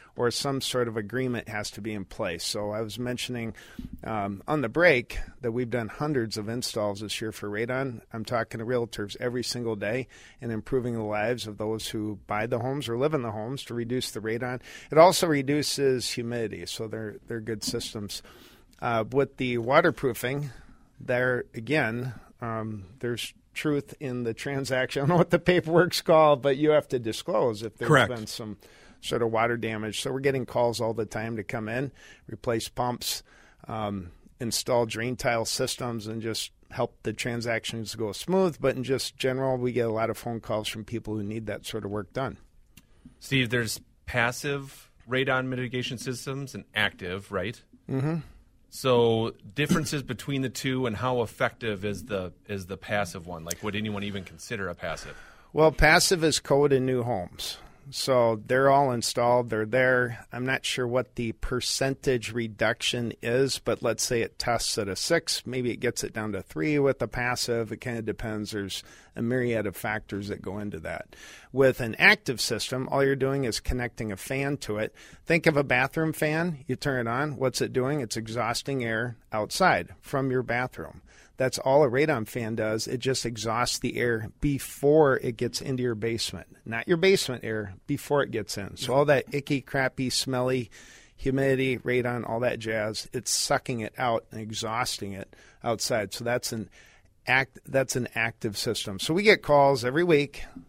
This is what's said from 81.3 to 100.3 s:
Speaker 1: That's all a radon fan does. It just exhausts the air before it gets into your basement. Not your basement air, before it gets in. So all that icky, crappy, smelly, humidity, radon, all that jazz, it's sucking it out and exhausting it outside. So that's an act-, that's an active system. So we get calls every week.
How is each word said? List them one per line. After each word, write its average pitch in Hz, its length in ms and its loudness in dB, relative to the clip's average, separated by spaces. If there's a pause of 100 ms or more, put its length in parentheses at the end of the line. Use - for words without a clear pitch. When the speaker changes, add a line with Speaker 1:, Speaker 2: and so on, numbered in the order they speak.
Speaker 1:
That's 131 200 0
all 143 280 6
a 127 40 4
radon 131 380 2
fan 113 280 -4
does. 110 300 0
It 123 120 -2
just 123 280 0
exhausts 113 540 -2
the - 160 -4
air 117 340 0 (120)
before 143 800 4
it 123 180 -2
gets - 240 -2
into 135 200 -4
your 123 140 0
basement. 107 520 -4 (180)
Not 113 200 -6
your 175 120 4
basement 185 480 4
air, 107 300 -4 (120)
before 143 360 2
it - 80 -6
gets - 260 -4
in. 101 180 -8
So - 180 -2
all 143 120 6
that 143 180 6 (100)
icky, 139 280 -2
crappy, 131 480 -2
smelly, 127 600 0 (460)
humidity, 131 600 2
radon, 123 520 0
all 113 120 -2
that 120 180 0
jazz, 110 540 -2
it's 123 180 -4
sucking - 480 0
it 107 180 -6
out 120 340 0
and 110 100 -10
exhausting 110 720 -4
it 95 200 -12 (300)
outside. 110 500 -2
So 120 120 -10
that's 120 260 -2
an 110 180 -6 (560)
act-, 131 400 0
that's 135 300 0
an 123 200 -2
active 113 420 -4
system. 104 420 -4
So - 140 -2
we 196 100 2
get 208 180 8
calls 139 440 6
every 139 180 2
week. 147 400 2 (260)